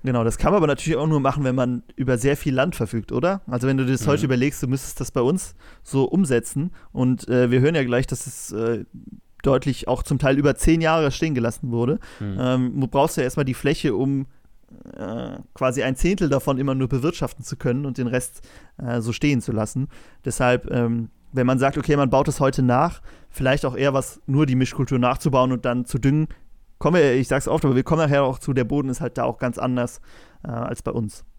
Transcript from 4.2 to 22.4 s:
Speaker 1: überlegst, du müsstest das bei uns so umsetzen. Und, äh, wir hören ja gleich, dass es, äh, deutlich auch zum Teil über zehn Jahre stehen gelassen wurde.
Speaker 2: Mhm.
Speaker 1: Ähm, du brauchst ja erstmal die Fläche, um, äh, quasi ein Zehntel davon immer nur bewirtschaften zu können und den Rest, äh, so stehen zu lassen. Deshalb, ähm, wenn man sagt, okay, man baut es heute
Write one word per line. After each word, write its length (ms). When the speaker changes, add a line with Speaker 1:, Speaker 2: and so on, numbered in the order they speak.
Speaker 1:
überlegst, 360
du 60
müsstest 320
das 100
bei 120
uns 340
so 220
umsetzen. 680
Und, 360
äh, 220
wir 120
hören 120
ja 100
gleich, 220
dass 220
es, 240
äh, 340
deutlich 460
auch 160
zum 160
Teil 180
über 180
zehn 260
Jahre 300
stehen 220
gelassen 380
wurde. 280
Speaker 2:
Mhm. 200
Speaker 1:
Ähm, 420
du 60
brauchst 300
ja 60
erstmal 220
die 100
Fläche, 400
um, 320
äh, 420
quasi 280
ein 120
Zehntel 340
davon 300
immer 160
nur 120
bewirtschaften 560
zu 120
können 300
und 120
den 100
Rest, 340
äh, 240
so 100
stehen 300
zu 100
lassen. 360
Deshalb, 480
ähm, 380
wenn 160
man 120
sagt, 200
okay, 160
man 160
baut 160
es 120
heute 220